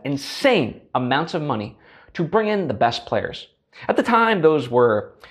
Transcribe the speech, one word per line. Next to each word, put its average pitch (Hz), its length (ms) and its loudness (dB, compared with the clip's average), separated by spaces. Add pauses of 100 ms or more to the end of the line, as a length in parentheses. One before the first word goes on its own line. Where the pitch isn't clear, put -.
insane 143 760 -2 (140)
amounts 135 400 -2
of 165 80 -4
money 113 340 -6 (380)
to 175 100 -2
bring 208 240 0
in 202 180 -2
the 127 60 -4
best 117 320 -2
players. - 440 -6 (400)
At - 80 -2
the 285 60 2
time, 226 380 2
those 151 300 2
were 120 460 2 (140)